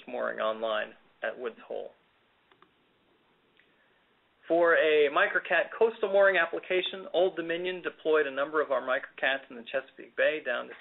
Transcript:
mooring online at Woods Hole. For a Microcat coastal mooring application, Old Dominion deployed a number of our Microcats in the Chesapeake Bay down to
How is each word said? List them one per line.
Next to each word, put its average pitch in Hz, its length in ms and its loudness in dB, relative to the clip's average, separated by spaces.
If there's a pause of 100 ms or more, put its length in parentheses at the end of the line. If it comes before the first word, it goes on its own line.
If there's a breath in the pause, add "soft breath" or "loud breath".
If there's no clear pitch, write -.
mooring 117 320 -6
online 110 580 -4 (260)
at 113 140 -6
Woods 120 300 -8
Hole. - 260 -10 (2500 soft breath)
For 165 240 6
a 151 400 4
Microcat 180 640 0
coastal 226 340 0
mooring 196 260 6
application, 180 760 -2
Old 180 240 2
Dominion 170 460 -6
deployed 156 420 2
a 135 80 -8
number 151 280 -2
of 135 100 -2
our 127 100 0
Microcats 135 680 -4
in 131 60 -16
the 117 140 -16
Chesapeake - 480 -10
Bay 147 260 2
down 123 220 -4
to 123 160 -16